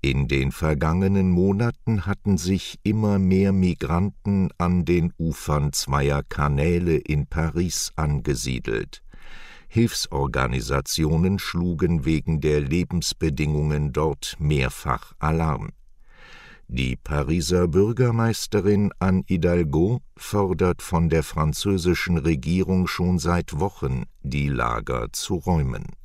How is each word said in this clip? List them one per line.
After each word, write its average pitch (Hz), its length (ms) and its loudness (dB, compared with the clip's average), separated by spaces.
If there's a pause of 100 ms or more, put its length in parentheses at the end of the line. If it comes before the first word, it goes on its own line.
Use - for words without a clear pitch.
In 67 260 2
den 67 220 2
vergangenen 87 760 2
Monaten 98 760 0
hatten 98 320 0
sich 92 460 -2
immer 104 340 2
mehr 95 340 4
Migranten 92 1040 0
an 90 300 2
den 85 320 2
Ufern 73 560 -2
zweier 71 480 0
Kanäle 78 760 0
in 73 300 0
Paris 80 720 -2
angesiedelt. 64 1040 -2 (680)
Hilfsorganisationen 69 1700 0
schlugen 85 680 0
wegen 80 340 0
der 73 220 2
Lebensbedingungen 76 1300 -2
dort 76 460 -2
mehrfach 69 800 -2
Alarm. 78 500 -2 (960)
Die 64 300 -2
Pariser 82 720 0
Bürgermeisterin 104 1300 2
Anne 92 260 2
Hidalgo 87 720 2 (160)
fordert 90 640 0
von 82 300 0
der 80 140 2
französischen 85 920 0
Regierung 87 680 2
schon 90 320 0
seit 85 420 -2
Wochen, 65 440 -2 (180)
die 71 260 -2
Lager 58 640 -2
zu - 220 -6
räumen. 76 540 0 (160)